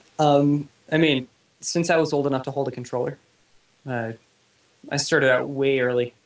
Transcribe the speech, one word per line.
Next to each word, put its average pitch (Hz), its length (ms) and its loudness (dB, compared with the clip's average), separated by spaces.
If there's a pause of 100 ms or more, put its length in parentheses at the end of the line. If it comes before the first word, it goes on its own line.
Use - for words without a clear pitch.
(180)
Um, 147 500 4 (220)
I 156 60 0
mean, 143 320 2 (320)
since 170 300 -2
I 170 60 4
was 151 160 0
old 143 140 0
enough 135 180 -2
to 139 60 -6
hold 135 180 -4
a - 20 -4
controller. 127 480 -8 (680)
Uh, 117 260 -6 (800)
I 139 60 -4
started 139 340 2
out 127 180 0
way 139 320 0
early. 123 340 0 (120)